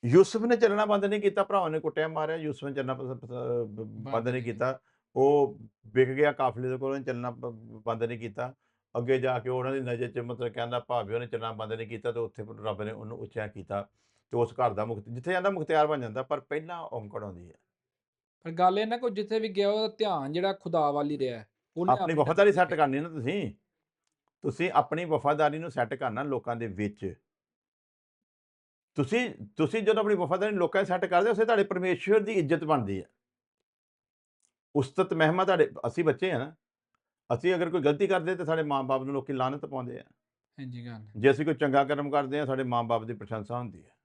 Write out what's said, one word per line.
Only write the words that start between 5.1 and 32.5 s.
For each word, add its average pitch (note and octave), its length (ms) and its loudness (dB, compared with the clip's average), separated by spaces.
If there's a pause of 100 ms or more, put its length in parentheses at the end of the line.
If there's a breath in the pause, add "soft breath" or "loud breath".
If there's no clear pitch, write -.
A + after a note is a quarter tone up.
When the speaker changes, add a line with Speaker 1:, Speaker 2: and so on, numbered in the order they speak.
Speaker 1:
ਉਹ C#3 440 4 (280)
ਵਿਕ B2 220 4
ਗਿਆ C#3+ 220 4
ਕਾਫਲੇ B2+ 380 -2
ਦੇ B2+ 80 -4
ਕੋਲੋਂ, C3+ 220 -4
ਚੱਲਣਾ B2 320 -6
ਬ-, A#2+ 80 -14
ਬ-, A2+ 440 -12
ਬੰਦ A2+ 200 -2
ਨਹੀਂ A#2 160 -4
ਕੀਤਾ। A#2+ 360 -8 (420)
ਅੱਗੇ B2+ 220 2
ਜਾ B2+ 200 0
ਕੇ A#2 100 -8
ਉਹਨਾਂ B2+ 220 -2
ਦੀ C3+ 80 -2
ਨਜ਼ਰ A#2+ 320 -4
'ਚ - 80 -6
ਮਤਲਬ A#2+ 340 -6
ਕਹਿੰਦਾ A#2+ 260 -4
ਭਾਵੇਂ A#2 360 -4
ਉਹਨੇ A#2+ 120 -4
ਚੱਲਣਾ A2+ 240 -6
ਬੰਦ A2 220 -8
ਨਹੀਂ A2+ 140 -8
ਕੀਤਾ, A#2 240 -6
ਤੇ A#2 80 -6
ਉੱਥੇ A2 260 -8 (180)
ਰੱਬ G#2+ 180 -4
ਨੇ G#2+ 100 -6
ਉਹਨੂੰ A2 260 -12
ਉੱਚਾ G#2+ 300 -8
ਕੀਤਾ, G2 420 -8 (420)
ਤੇ A#2+ 60 -2
ਉਸ A#2 160 0
ਘਰ A#2+ 200 2
ਦਾ G#2 120 -2
ਮੁਖਤ-, A2 240 -8
ਜਿੱਥੇ B2 220 -6
ਜਾਂਦਾ F#3 180 2
ਮੁਖਤਿਆਰ D#3 380 2
ਬਣ D3 140 0
ਜਾਂਦਾ, A#2+ 220 -6
ਪਰ C#3+ 160 -4
ਪਹਿਲਾਂ D#3+ 400 -8
ਔਂਕੜ G#2+ 440 -10
ਆਉਂਦੀ F2 280 -14
ਹੈ। - 40 -20 (880)
Speaker 2:
ਪਰ E3 80 -8
ਗੱਲ F3+ 280 6
ਇਹ A3 80 0
ਨਾ, A#3+ 100 -2
ਕੋਈ A#3+ 140 -2
ਜਿੱਥੇ G#3 280 -2
ਵੀ A3 100 -2
ਗਿਆ G3+ 200 2
ਉਹਦਾ G#3 260 0
ਧਿਆਨ D#3 380 -2
ਜਿਹੜਾ F#3 200 0
ਖੁਦਾ E3 380 2
ਵੱਲ D3 200 0
ਹੀ D3 60 -4
ਰਿਹਾ, A#2+ 280 -4 (320)
ਉਹਨੇ E3 140 4
Speaker 1:
ਆਪਣੀ B2+ 120 4
Speaker 2:
ਆਪਣੀ E3 120 0
Speaker 1:
ਵਫ਼ਾਦਾਰੀ E3 360 6
ਸੈੱਟ F3+ 180 4
Speaker 2:
ਤਰੱਕੀ D#3+ 80 -2
Speaker 1:
ਕਰਨੀ C#3 220 4
ਨਾ E3 100 -6
ਤੁਸੀਂ। D3+ 460 -4 (880)
ਤੁਸੀਂ D#3+ 300 -2
ਆਪਣੀ D#3 340 2
ਵਫ਼ਾਦਾਰੀ D3 520 2
ਨੂੰ E3 140 -8
ਸੈੱਟ B2 220 -2
ਕਰਨਾ B2+ 300 -4
ਲੋਕਾਂ A#2+ 320 -4
ਦੇ A2+ 120 -6
ਵਿੱਚ। G2+ 480 -4 (1800)
ਤੁਸੀਂ, G3+ 400 0 (220)
ਤੁਸੀਂ F#3 240 0
ਜਦੋਂ G#3 180 4
ਆਪਣੀ G#3 160 2
ਵਫ਼ਾਦਾਰੀ F3+ 360 0
ਨੂੰ G3+ 80 -2
ਲੋਕਾਂ F3 240 2
'ਚ G3 40 -2
ਸੈੱਟ F3+ 180 0
ਕਰਦੇ F3+ 220 4
ਹੋ, A#3 40 2
ਉਸੇ G#3+ 140 2
ਤੁਹਾਡੇ G#3+ 180 4
ਪਰਮੇਸ਼ਵਰ F#3+ 560 2
ਦੀ G#3 140 -2
ਇੱਜ਼ਤ E3+ 300 2